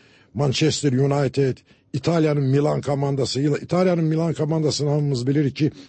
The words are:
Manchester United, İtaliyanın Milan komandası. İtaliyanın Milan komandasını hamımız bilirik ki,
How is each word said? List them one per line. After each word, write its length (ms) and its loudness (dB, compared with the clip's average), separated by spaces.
Manchester 600 0
United, 640 0
İtaliyanın 500 0
Milan 380 2
komandası. 600 -2
İtaliyanın 600 0
Milan 300 0
komandasını 560 -2
hamımız 380 0
bilirik 280 0
ki, 160 0